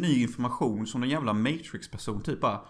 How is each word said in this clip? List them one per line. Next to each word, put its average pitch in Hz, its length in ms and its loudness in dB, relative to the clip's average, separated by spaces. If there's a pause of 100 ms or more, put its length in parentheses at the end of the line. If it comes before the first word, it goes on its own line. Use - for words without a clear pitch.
ny 143 220 4
information 117 640 0
som 123 160 -4
en 127 60 0
jävla 139 240 0
Matrix-person, 113 880 -2
typ - 180 -2
bara. 104 300 0